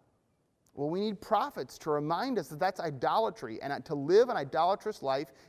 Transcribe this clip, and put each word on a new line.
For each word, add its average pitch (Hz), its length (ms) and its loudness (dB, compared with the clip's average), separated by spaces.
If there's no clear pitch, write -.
Well, 143 160 -4
we 180 100 -2
need 208 200 -4
prophets 208 580 -2
to - 120 -4
remind 170 480 -2
us 160 100 -4
that 151 120 -10
that's 185 200 0
idolatry, 160 840 -2
and 139 220 -4
to 160 100 -6
live 175 340 6
an 226 80 -2
idolatrous 170 680 0
life 135 300 -2